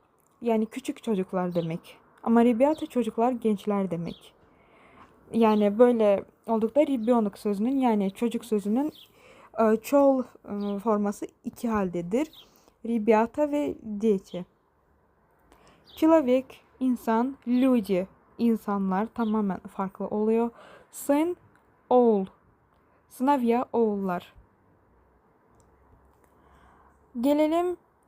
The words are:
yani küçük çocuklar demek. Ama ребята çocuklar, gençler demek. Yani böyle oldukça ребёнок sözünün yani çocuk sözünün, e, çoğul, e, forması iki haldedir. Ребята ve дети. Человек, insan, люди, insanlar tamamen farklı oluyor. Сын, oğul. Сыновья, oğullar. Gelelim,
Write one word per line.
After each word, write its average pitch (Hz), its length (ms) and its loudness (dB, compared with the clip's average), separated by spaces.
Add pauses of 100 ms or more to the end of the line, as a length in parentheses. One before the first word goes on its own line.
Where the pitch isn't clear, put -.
(420)
yani 220 240 0
küçük - 360 -10
çocuklar 185 520 -4
demek. 165 420 -6 (260)
Ama 233 220 4
ребята 269 420 2
çocuklar, 233 460 -2
gençler 202 580 -2
demek. - 440 -10 (1000)
Yani 214 460 2
böyle 226 460 4 (220)
oldukça 226 360 0
ребёнок 233 560 0
sözünün 214 400 -2
yani 214 320 0
çocuk 233 340 -6
sözünün, 220 480 -2 (640)
e, 220 180 4
çoğul, 269 460 2
e, 202 560 -10
forması 208 480 -2 (180)
iki - 240 -8
haldedir. 190 600 -4 (580)
Ребята 233 640 0
ve 294 320 -2
дети. 202 600 -2 (1500)
Человек, 269 500 4 (340)
insan, 247 560 -2 (100)
люди, 240 600 0 (320)
insanlar 202 760 -2
tamamen 214 440 -2
farklı 190 480 -10
oluyor. 220 440 -2 (400)
Сын, 311 460 -2 (540)
oğul. 226 360 4 (800)
Сыновья, 247 640 0
oğullar. 202 640 -2 (2750)
Gelelim, 311 560 2 (320)